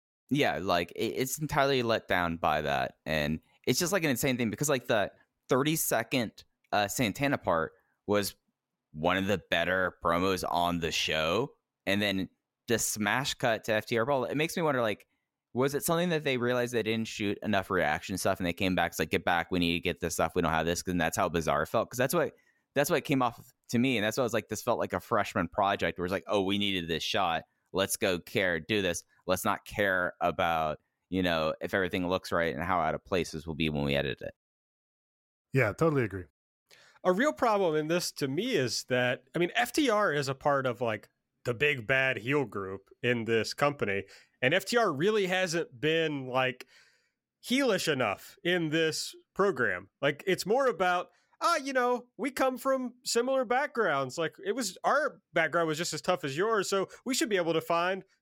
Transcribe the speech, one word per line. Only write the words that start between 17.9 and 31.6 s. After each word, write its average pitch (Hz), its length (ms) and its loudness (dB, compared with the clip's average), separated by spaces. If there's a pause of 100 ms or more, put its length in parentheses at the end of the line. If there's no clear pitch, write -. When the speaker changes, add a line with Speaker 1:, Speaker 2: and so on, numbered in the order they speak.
Speaker 1:
stuff 98 220 0
and 92 60 -4
they 87 80 0
came 92 220 0
back, 87 160 2
it's - 80 -4
like, 80 100 -2
"Get 90 160 0
back, 85 240 0
we 90 100 0
need 85 140 2
to 85 60 0
get 85 220 -4
this 82 120 -2
stuff, 82 220 0
we 90 60 2
don't 82 100 2
have 80 160 2
this," 87 180 0
and 90 160 0
that's 80 160 0
how 92 120 0
Bizarre 78 360 0
felt? 110 240 -2
'Cause 113 80 -12
that's 127 160 0
what, 160 200 0 (420)
that's 143 160 0
what 147 140 2
came 135 180 2
off - 280 -6 (180)
to 120 100 2
me, 127 180 2
and 101 80 0
that's 110 120 -2
why 135 40 2
I 123 40 2
was 113 80 -2
like, 110 160 -2
this 107 120 -6
felt 113 160 0
like 98 160 -4
a 92 60 0
freshman 101 480 0
project 98 500 0
where 90 80 -4
it's 92 60 -4
like, 95 160 -2
"Oh, 101 160 2
we 101 160 0
needed 98 280 -2
this 80 140 0
shot. 85 420 0 (300)
Let's 95 240 0
go 92 220 0
care, 90 400 -2
do 101 240 0
this. 87 200 -2 (220)
Let's 92 180 0
not 101 220 -2
care 95 560 0
about, 82 560 0 (320)
you 92 140 0
know, 80 360 0
if 90 140 -6